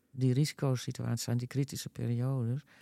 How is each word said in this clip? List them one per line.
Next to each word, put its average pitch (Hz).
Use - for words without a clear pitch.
die 127
risicosituaties 123
zijn, 120
die 123
kritische -
periodes, 120